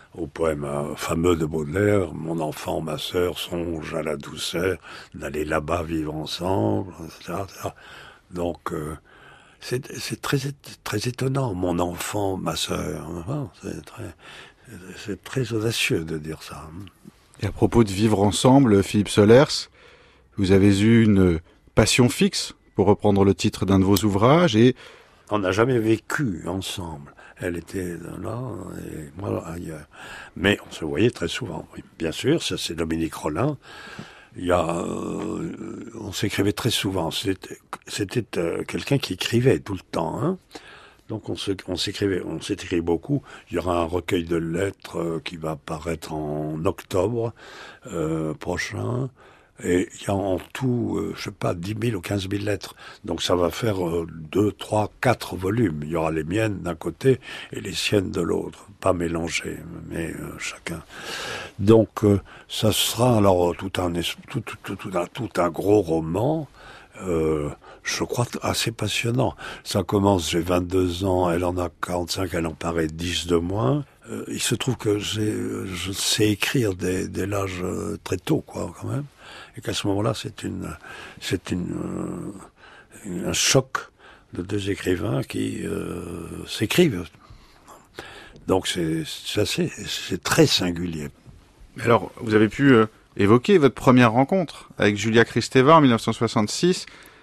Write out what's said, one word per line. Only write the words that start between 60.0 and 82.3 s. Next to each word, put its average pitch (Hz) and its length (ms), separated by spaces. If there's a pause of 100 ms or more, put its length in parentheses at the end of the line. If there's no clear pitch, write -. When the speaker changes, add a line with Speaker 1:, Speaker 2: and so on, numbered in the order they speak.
Speaker 1:
euh, 78 240
chacun. - 440 (760)
Donc, 107 480
euh, 101 160 (260)
ça - 240
sera 120 460
alors 90 400
tout 95 240
un 87 140
es-, 85 200 (140)
tout, 139 100
tout, - 240
tout, 101 140
tout 92 200
un, 87 100
tout 113 280
un 87 140
gros 98 320
roman, 92 640 (540)
euh, 78 480 (340)
je - 220
crois 120 200
t-, - 160
assez - 300
passionnant. 113 640 (300)
Ça 98 180
commence, 98 480
j'ai 87 80
vingt-deux 90 640
ans, 90 260
elle 87 140
en 90 140
a 90 100 (140)
quarante-cinq, 90 520
elle 82 140
en 78 60
paraît 82 340
dix 85 400
de 85 80
moins. 110 480 (260)
Euh, 110 180
il 156 140
se - 140
trouve - 220
que 104 200
j'ai, 107 360 (320)
je 92 260
sais 104 380
écrire 104 440
dès, 92 340
dès 92 180
l'âge, 98 380
euh, 92 400
très 95 140
tôt, - 240
quoi, 92 380
quand 104 80
même. 131 180 (500)
Et 110 60
qu'à 107 120
ce - 140
moment-là, 104 280
c'est - 280
une, 92 320 (460)
c'est - 300
une, 90 800 (720)